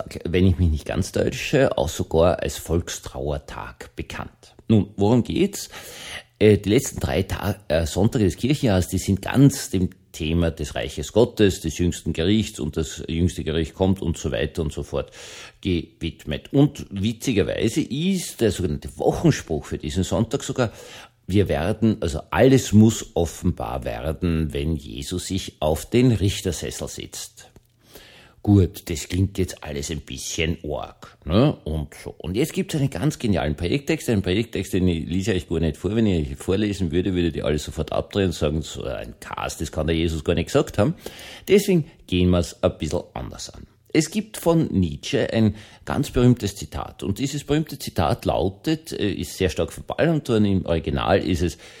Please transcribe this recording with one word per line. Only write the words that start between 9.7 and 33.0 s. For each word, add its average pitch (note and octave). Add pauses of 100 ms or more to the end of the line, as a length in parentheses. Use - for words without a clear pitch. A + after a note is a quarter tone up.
dem F2+ (220)
Thema E2
des D2
Reiches C#2
Gottes, G#2+
des -
jüngsten E2+
Gerichts G2+
und D2
das -
jüngste E2
Gericht D#2
kommt F#2+
und E2
so -
weiter D2
und D2
so C#2+
fort C#2 (520)
gewidmet. -
Und C#3+
witzigerweise G2+
ist E3+
der G#2+
sogenannte D2
Wochenspruch -
für -
diesen F2+
Sonntag F#2
sogar: B2 (540)
„Wir F#2
werden“, G2+
also - (100)
alles A#2+
muss A2
offenbar C2
werden, D#2+
wenn D2
Jesus C#2+
sich -
auf D#2
den B2
Richtersessel F2+
sitzt. - (960)
Gut, G2
das E2
klingt F#2+
jetzt -
alles C#2+
ein D2+
bisschen D#2+ (120)
arg, -
ne? G#2+
Und D#2
so. -
Und F#2
jetzt D3+
gibt's -
einen C3+
ganz C3+